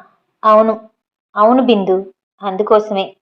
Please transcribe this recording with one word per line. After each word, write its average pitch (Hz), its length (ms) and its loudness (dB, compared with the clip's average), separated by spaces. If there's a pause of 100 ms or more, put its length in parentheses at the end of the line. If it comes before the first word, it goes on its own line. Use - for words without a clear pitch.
(440)
అవును, 220 360 2 (560)
అవును 233 280 2
బిందు, 190 500 -2 (280)
అందుకోసమే. 208 800 -4